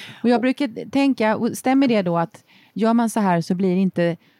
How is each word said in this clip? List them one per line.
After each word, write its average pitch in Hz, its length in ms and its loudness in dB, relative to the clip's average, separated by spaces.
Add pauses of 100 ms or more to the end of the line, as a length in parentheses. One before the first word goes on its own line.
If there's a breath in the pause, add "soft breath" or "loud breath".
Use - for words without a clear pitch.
(220 loud breath)
Och 233 60 0
jag 240 120 4
brukar 254 500 -4
tänka, 254 460 0
och - 220 -4
stämmer 269 300 2
det 214 140 2
då 170 160 -2
att - 260 -6 (280 soft breath)
gör 226 220 2
man 233 160 2
så 226 100 -2
här 180 200 2
så 185 140 -2
blir 180 220 0
inte 175 400 0 (240 soft breath)